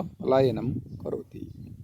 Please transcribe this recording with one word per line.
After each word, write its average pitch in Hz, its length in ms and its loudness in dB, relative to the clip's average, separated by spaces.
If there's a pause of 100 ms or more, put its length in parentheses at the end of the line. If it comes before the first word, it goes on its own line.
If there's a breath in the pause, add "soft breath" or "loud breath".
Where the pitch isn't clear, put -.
(200)
પલાયનમ 131 540 4
કરોતિ. - 720 -6 (400)